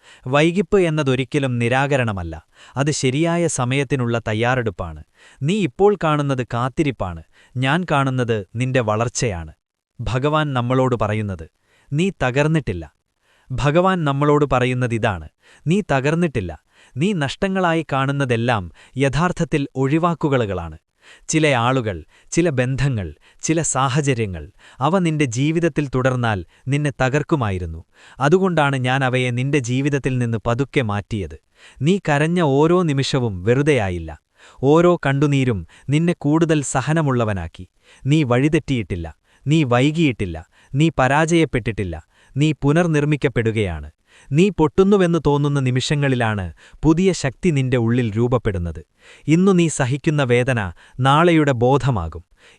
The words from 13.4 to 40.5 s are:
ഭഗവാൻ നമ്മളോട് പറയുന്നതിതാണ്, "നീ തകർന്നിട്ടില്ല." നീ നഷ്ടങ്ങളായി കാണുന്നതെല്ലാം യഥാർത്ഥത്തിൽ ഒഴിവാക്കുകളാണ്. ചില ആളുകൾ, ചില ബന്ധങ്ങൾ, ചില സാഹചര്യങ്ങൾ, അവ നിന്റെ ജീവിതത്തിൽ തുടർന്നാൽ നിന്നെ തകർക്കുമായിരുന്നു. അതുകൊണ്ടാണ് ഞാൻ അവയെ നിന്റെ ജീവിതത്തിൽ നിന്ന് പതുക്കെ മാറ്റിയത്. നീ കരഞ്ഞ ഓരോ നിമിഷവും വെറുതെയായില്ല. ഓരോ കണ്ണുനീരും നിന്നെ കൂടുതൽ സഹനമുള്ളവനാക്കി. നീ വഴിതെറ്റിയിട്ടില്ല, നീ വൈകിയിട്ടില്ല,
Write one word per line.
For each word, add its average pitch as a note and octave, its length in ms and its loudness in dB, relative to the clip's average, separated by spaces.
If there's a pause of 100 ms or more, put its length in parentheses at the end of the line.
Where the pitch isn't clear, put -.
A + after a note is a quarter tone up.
ഭഗവാൻ D3 540 2
നമ്മളോട് D3 420 2
പറയുന്നതിതാണ്, A#2+ 840 -2 (380)
"നീ F#3 160 2
തകർന്നിട്ടില്ല." C#3 720 -2 (440)
നീ F3+ 180 0
നഷ്ടങ്ങളായി E3+ 800 -2
കാണുന്നതെല്ലാം B2+ 720 0 (340)
യഥാർത്ഥത്തിൽ D3 640 0 (140)
ഒഴിവാക്കുകളാണ്. C3+ 1000 -2 (520)
ചില D#3 180 2
ആളുകൾ, A#2 560 0 (280)
ചില E3+ 180 0
ബന്ധങ്ങൾ, B2+ 580 -2 (360)
ചില D#3+ 180 0
സാഹചര്യങ്ങൾ, B2+ 800 -2 (360)
അവ D#3+ 200 0
നിന്റെ D#3 260 0
ജീവിതത്തിൽ D#3 600 0
തുടർന്നാൽ B2 580 -2 (220)
നിന്നെ C#3+ 240 -2
തകർക്കുമായിരുന്നു. G2+ 880 -2 (380)
അതുകൊണ്ടാണ് D3+ 560 2
ഞാൻ B2+ 280 0
അവയെ B2+ 280 0
നിന്റെ C#3 280 0
ജീവിതത്തിൽ C3 580 -2
നിന്ന് A#2 280 -2
പതുക്കെ C3 360 -2
മാറ്റിയത്. G2+ 560 -6 (440)
നീ E3 160 2
കരഞ്ഞ D#3+ 440 0
ഓരോ D#3+ 420 4
നിമിഷവും B2+ 600 -2
വെറുതെയായില്ല. G2+ 760 0 (420)
ഓരോ E3+ 340 6
കണ്ണുനീരും C3+ 720 0 (220)
നിന്നെ E3 280 2
കൂടുതൽ D#3 460 2
സഹനമുള്ളവനാക്കി. A#2+ 1040 -2 (400)
നീ D3+ 180 4
വഴിതെറ്റിയിട്ടില്ല, A#2+ 920 0 (300)
നീ D#3 180 4
വൈകിയിട്ടില്ല, B2 840 0 (260)